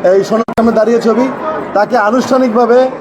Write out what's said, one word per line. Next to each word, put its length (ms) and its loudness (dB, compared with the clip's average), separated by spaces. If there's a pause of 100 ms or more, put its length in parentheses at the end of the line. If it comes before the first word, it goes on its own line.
এই 200 4
সোনার 260 -2
সামনে 220 0
দাঁড়িয়ে 300 2
ছবি, 260 0 (460)
তাকে 240 0
আনুষ্ঠানিকভাবে 920 2 (120)